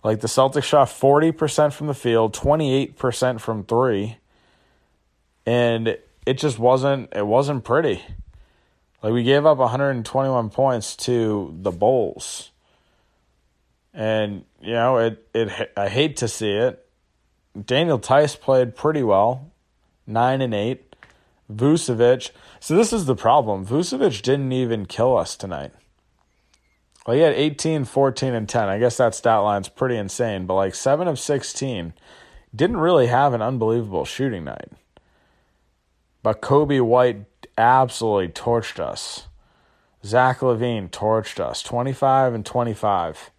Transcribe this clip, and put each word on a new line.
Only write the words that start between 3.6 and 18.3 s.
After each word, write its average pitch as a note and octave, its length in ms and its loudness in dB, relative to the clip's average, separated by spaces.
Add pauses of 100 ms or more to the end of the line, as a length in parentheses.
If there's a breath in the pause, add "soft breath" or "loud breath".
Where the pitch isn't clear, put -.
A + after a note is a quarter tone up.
three, A2+ 540 0 (1300)
and A#2 540 0 (260)
it C3+ 100 0
just C3+ 260 -4
wasn't, C3 520 2
it G#2 140 -4
wasn't C3 380 0
pretty. C3 400 0 (1000)
Like, A2 100 -2
we A#2+ 120 0
gave C#3 200 4
up D#3 140 6
a C3 80 2
hundred C3+ 240 0
and A#2 160 -6
twenty-one C3 440 -2
points B2+ 460 0
to G#2+ 640 -2
the F#2+ 120 -4
Bulls. G#2 800 -2 (1400)
And, G#2+ 520 -4 (160)
you G#2+ 140 -6
know, A#2+ 240 2
it, A2+ 360 -2
it, A2+ 420 -4
I G2+ 120 -2
hate C3+ 300 0
to A#2 100 -4
see G#2+ 240 -4
it. A2+ 340 -2 (760)
Daniel C#3 380 0
Theis C#3+ 380 2